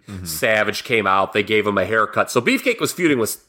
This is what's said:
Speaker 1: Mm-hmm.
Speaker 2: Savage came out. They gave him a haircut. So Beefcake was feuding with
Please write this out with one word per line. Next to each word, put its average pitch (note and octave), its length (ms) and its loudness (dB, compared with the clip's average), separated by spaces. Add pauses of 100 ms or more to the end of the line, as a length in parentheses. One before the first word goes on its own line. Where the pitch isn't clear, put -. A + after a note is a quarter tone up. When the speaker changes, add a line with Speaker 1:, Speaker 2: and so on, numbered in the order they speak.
Speaker 1:
Mm-hmm. F#2+ 200 -12
Speaker 2:
Savage G#2 580 0
came A2 220 0
out. F#2+ 260 2
They G#2+ 100 0
gave G#2+ 240 0
him G2+ 120 0
a F#2 80 2
haircut. G#2+ 440 0
So B2 120 2
Beefcake B3 380 0
was D3+ 120 -2
feuding D#3 260 2
with - 300 -4